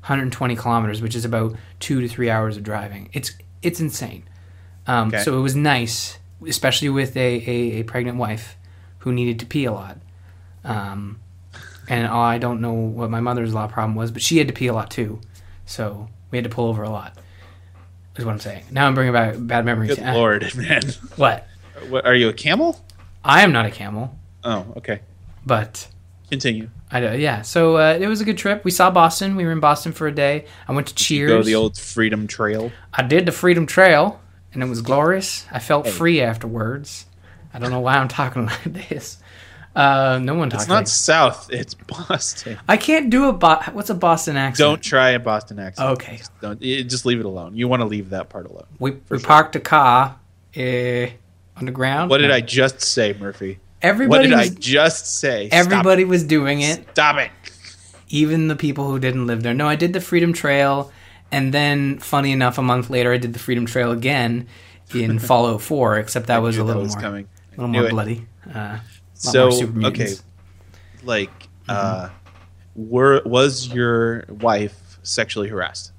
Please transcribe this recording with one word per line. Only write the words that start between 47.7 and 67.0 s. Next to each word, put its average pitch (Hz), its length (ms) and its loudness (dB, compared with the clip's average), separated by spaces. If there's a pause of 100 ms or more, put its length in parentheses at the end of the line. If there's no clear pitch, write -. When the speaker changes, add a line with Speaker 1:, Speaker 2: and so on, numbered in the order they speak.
Speaker 2:
leave 104 240 -6
that 92 200 -8
part 90 160 -14
alone. - 200 -20 (120)
Speaker 1:
We, 135 140 -4
Speaker 2:
For - 240 -8
Speaker 1:
we - 20 -4
Speaker 2:
sure. - 100 -8
Speaker 1:
parked 151 280 6
a 139 40 -4
car, 135 560 4 (400)
uh, 147 40 -8 (1000)
on 123 60 -6
the 127 80 -6
ground. 135 380 -2
Speaker 2:
What 135 80 4
did 143 100 4
Speaker 1:
No. 135 60 6
Speaker 2:
I 120 60 4
just 123 400 0
say, 107 380 0
Murphy? 98 400 -10 (240)
Speaker 1:
Everybody 254 480 4
Speaker 2:
What - 0 -
did 240 80 8
Speaker 1:
was, 180 140 4
Speaker 2:
I - 60 -10
just 147 600 0
say? 110 280 -2
Stop 165 100 4
Speaker 1:
everybody 185 440 4
Speaker 2:
it. 185 60 2
Speaker 1:
was 175 160 2
doing 143 380 2
it. 156 300 -2
Speaker 2:
Stop 147 260 4
it. 120 120 -2 (800)
Speaker 1:
Even 156 400 2
the 151 80 -2
people 139 340 -2
who 135 80 -2
didn't 127 280 -2
live 113 160 -2
there. 120 100 0
No, 147 160 0
I 151 80 0
did 175 160 0
the 185 80 -2
Freedom 170 320 2
Trail, 139 580 2 (400)
and 135 220 0
then, 143 460 0
funny 139 340 0
enough, 127 240 2
a 135 60 -2
month 123 260 0
later, 123 240 2
I 127 60 2
did 117 160 -4
the 123 40 -8
Freedom 120 280 -2
Trail 120 260 -2
again 120 560 -2 (460)
in 113 240 0
Speaker 2:
<laughs> 110 100 -4
Speaker 1:
Fall 120 160 4
oh 113 140 0
four, 113 400 0
except 107 300 -4
that 120 80 2
Speaker 2:
I - 20 4
Speaker 1:
was 113 180 0
a 110 40 -2
Speaker 2:
knew 110 40 0
that 110 40 0
Speaker 1:
little 107 160 -2
Speaker 2:
was 104 100 -6
Speaker 1:
more, 107 80 -8